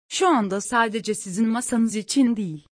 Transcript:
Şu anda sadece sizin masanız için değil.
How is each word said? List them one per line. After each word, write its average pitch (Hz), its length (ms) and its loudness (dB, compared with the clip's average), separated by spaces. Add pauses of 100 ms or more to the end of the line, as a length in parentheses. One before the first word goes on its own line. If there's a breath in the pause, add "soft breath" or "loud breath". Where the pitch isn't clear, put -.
Şu - 200 0
anda 208 320 2
sadece 220 540 0
sizin 202 340 -2
masanız 226 480 0
için 233 400 2
değil. 160 380 -8